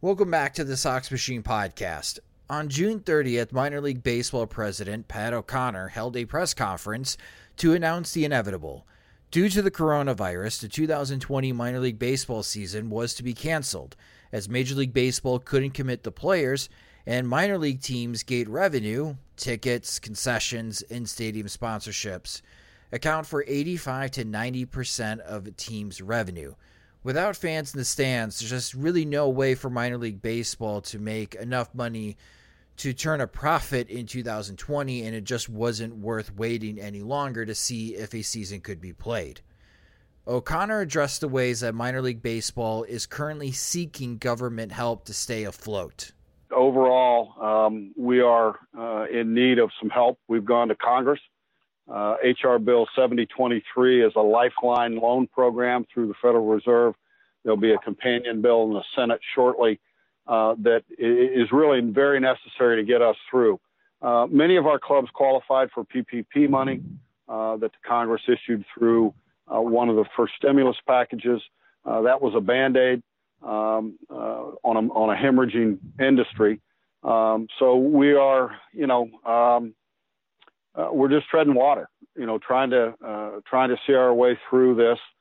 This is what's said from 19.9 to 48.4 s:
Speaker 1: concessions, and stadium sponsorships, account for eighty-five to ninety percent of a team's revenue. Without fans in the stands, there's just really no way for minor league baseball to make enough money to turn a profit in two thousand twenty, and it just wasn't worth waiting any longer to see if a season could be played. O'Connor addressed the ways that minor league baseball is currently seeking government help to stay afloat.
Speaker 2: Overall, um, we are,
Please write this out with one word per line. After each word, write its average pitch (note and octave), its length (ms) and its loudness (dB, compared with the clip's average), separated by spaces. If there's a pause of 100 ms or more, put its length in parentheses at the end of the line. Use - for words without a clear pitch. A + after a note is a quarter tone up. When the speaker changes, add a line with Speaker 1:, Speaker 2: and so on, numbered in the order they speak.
Speaker 1:
concessions, A2+ 880 -6
and A#2 180 -10
stadium A2 380 -8
sponsorships, G#2 960 -10 (500)
account D#3 360 -4
for D3 200 -4
eighty-five C#3 640 -6
to C3 160 -8
ninety B2 400 -6
percent A2+ 560 -8
of G2 240 -12
a G#2+ 60 -16
team's G#2 500 -12
revenue. F#2 540 -8 (480)
Without E3 320 -4
fans D#3+ 380 -8
in C#3 60 -10
the B2+ 60 -6
stands, A#2+ 540 -4
there's A2+ 120 -10
just B2+ 240 -8
really D#3+ 300 -2
no D3 220 0
way C3 280 0
for C3 160 -8
minor B2 260 -4
league A2 240 -8
baseball A2+ 600 -6
to G#2 180 -14
make G#2+ 340 -8
enough A#2+ 400 -6
money A2+ 420 -8 (640)
to C3+ 160 -6
turn D3+ 280 -4
a A#2 60 -4
profit C#3+ 600 -2
in A#2 160 -10
two B2+ 160 -10
thousand G#2+ 360 -8
twenty, C3+ 440 -6
and A2+ 140 -8
it A2 80 -10
just A2+ 260 -6
wasn't A2+ 460 -6
worth G#2+ 400 -8
waiting A2 440 -6
any G2+ 220 -12
longer B2+ 420 -6
to G#2+ 120 -8
see A2+ 400 -8
if G#2 180 -12
a A2+ 80 -8
season G2+ 400 -10
could F#2+ 180 -12
be F2 140 -16
played. F2+ 480 -10 (840)
O'Connor E3+ 540 -4
addressed D3 400 -4
the D#3 60 -4
ways B2+ 340 -2
that A#2 120 -4
minor B2 300 -4
league B2 180 -6
baseball A2+ 640 -4
is A2+ 240 -10
currently D3 440 -8
seeking C3 680 -8
government A#2 520 -6
help A#2 340 -4
to A2 80 -14
stay A2 320 -6
afloat. F#2+ 640 -10 (400)
Speaker 2:
Overall, B2+ 880 4
um, G#2+ 560 2
we B2 240 4
are, A#2 380 4 (180)